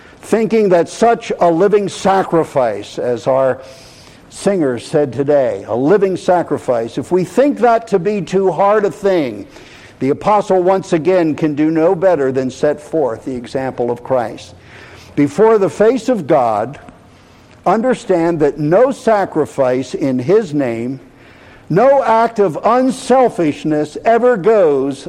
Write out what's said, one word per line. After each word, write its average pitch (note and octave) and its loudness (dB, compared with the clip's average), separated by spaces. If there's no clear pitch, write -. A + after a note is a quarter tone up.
thinking G#3+ 2
that E3+ 4
such - 0
a F3 4
living G3 2
sacrifice," D3 -2
as A#2+ -4
our C3 0
singer D3+ -2
said D3 -2
today, B2+ -2
"a A2 -4
living F#3 2
sacrifice, C3+ -2
if C#3+ -6
we F3+ 2
think C#4 0
that A3+ 2
to G3 0
be G3+ -2
too F#3+ 0
hard G3+ 0
a F3+ 0
thing, C#3 -2
the C3 -2
apostle F#3+ 0
once F#3+ 0
again E3 2
can D3+ -2
do D#3 0
no E3 2
better D#3+ 0
than B2+ -2
set D3 -2
forth B2 -4
the C3 -8
example B2+ -6
of A#2+ -6
Christ. - -4
Before G#3+ 2
the F#3 2
face A3+ 0
of G3 -2
God, B2 0
understand F3+ 0
that D3+ 0
no F#3 2
sacrifice C#3+ -2
in C3+ -2
his D#3+ 0
name, B2+ -4
no C4 4
act A3+ 0
of F3+ 0
unselfishness G3+ 0
ever A#3 2
goes D3+ 0